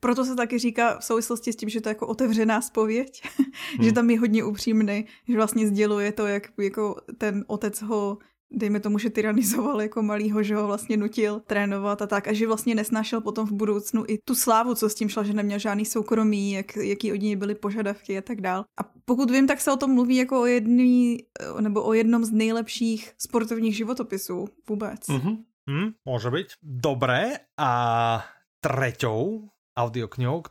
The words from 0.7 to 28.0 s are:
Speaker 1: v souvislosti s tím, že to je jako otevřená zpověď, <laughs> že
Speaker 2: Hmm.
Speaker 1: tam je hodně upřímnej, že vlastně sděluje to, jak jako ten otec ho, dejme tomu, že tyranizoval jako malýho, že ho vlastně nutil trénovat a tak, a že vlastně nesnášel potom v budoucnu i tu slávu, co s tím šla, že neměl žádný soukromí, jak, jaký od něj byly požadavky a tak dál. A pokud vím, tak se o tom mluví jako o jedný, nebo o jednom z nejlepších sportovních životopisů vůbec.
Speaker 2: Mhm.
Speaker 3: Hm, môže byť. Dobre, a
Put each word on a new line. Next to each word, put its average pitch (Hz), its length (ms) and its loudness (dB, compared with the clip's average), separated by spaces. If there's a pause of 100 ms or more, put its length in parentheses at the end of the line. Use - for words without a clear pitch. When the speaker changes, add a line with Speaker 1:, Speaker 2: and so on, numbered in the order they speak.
Speaker 1:
v - 60 -14
souvislosti 233 480 -2
s 220 40 -6
tím, 214 120 -6
že 220 120 -4
to 220 80 -4
je - 20 -2
jako 214 160 -6
otevřená 220 560 0
zpověď, 220 600 -2
<laughs> - 600 -4
že 226 80 6
Speaker 2:
Hmm. 220 40 4
Speaker 1:
tam 233 160 4
je 226 100 4
hodně 226 240 2
upřímnej, 214 640 0 (220)
že 240 80 2
vlastně 220 300 2
sděluje 208 460 2
to, 214 140 -2
jak 202 160 -2 (120)
jako 208 460 -2 (180)
ten 202 280 -2
otec 208 360 -4
ho, 208 360 -2 (300)
dejme 208 320 0
tomu, 208 180 0
že 220 120 0
tyranizoval 214 720 0
jako 214 200 -2
malýho, 208 360 0
že 208 160 2
ho 208 120 0
vlastně 214 300 -2
nutil 208 440 0
trénovat 202 600 -2
a 208 40 -4
tak, 202 220 -2
a 208 40 2
že 214 140 2
vlastně 220 280 0
nesnášel 220 460 -2
potom 220 260 -4
v 208 60 -2
budoucnu 208 540 0
i 214 140 -2
tu - 140 -2
slávu, 233 400 2
co 220 140 0
s 208 60 -2
tím 214 140 -2
šla, 208 140 -2
že 208 120 -2
neměl 202 240 -2
žádný 208 260 -2
soukromí, 214 680 0
jak, 196 240 -6
jaký 202 360 -2
od 202 80 -2
něj 208 160 0
byly 202 180 -2
požadavky 208 640 -4
a 190 40 -8
tak 226 180 -8
dál. 185 240 -2 (120)
A - 60 -6 (200)
pokud 254 280 2
vím, 269 160 6
tak 277 140 2
se 294 120 2
o 277 40 2
tom 262 140 0
mluví 247 260 4
jako 254 240 2
o 240 60 4
jedný, 247 720 4 (380)
nebo 214 260 0
o 220 100 2
jednom 226 320 4
z 220 60 -2
nejlepších 226 880 0
sportovních 226 600 -2
životopisů 208 680 -6 (160)
vůbec. 214 460 -6
Speaker 2:
Mhm. 156 280 -2 (300)
Speaker 3:
Hm, 165 240 -2 (160)
môže 123 240 -2
byť. 156 180 -2 (120)
Dobre, 135 1000 -2
a 147 120 2 (880)